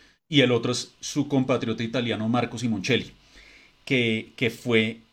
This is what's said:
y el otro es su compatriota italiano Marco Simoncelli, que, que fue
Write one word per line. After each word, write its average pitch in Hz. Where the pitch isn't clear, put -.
y 139
el 123
otro 120
es -
su -
compatriota 123
italiano 113
Marco 120
Simoncelli, 110
que, 113
que 120
fue 113